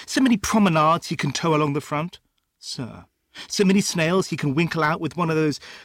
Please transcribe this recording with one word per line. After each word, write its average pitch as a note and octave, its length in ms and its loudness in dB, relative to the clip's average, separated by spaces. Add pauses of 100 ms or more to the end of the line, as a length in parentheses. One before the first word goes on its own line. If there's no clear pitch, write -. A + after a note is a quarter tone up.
So - 140 -2
many A#3+ 160 4
promenades E3 720 2
he D#3 80 -4
can C#3+ 160 -2
tow D#3+ 240 0
along D3+ 160 2
the C#3+ 80 -4
front, D3+ 400 -8 (400)
sir. G#2+ 460 -12 (420)
So - 160 0
many G3 160 4
snails F3 480 0
he - 80 -4
can C#3+ 180 -2
winkle D#3+ 300 0
out D#3+ 160 0
with D3+ 160 -6
one F3 120 -2
of D#3+ 60 0
those D#3 240 0 (260)